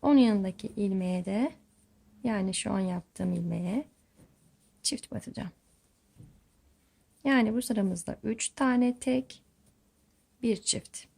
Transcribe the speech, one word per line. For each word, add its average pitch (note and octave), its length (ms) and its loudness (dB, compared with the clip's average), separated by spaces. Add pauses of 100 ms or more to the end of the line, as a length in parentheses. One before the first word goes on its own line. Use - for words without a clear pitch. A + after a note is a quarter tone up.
Onun C#4+ 160 6
yanındaki G3+ 480 2
ilmeğe F#3 580 -2
de, G#3+ 280 -2 (720)
yani G3 300 -2
şu G3+ 180 -4
an G3 80 0
yaptığım F3+ 520 -4
ilmeğe F3 560 -2 (920)
çift - 280 -4
batacağım. - 400 -8 (1700)
Yani B3 300 4
bu B3 80 0
sıramızda G3 600 -2
üç A3 260 -2
tane B3 520 2
tek, B3+ 440 -2 (1000)
bir A3 200 0
çift. - 360 -6 (200)